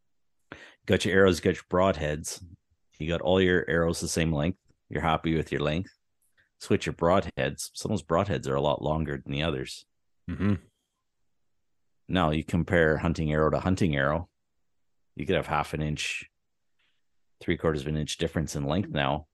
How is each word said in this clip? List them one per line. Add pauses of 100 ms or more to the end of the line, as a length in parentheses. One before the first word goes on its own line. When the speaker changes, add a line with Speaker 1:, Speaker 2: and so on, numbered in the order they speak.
(880)
Speaker 1:
Got
your
arrows,
got
your
broadheads. (540)
You
got
all
your
arrows
the
same
length. (320)
You're
happy
with
your
length. (680)
Switch
your
broadheads.
Some
of
those
broadheads
are
a
lot
longer
than
the
others. (440)
Speaker 2:
Mm-hmm. (1500)
Speaker 1:
Now
you
compare
hunting
arrow
to
hunting
arrow. (880)
You
could
have
half
an
inch, (1160)
three
quarters
of
an
inch
difference
in
length
now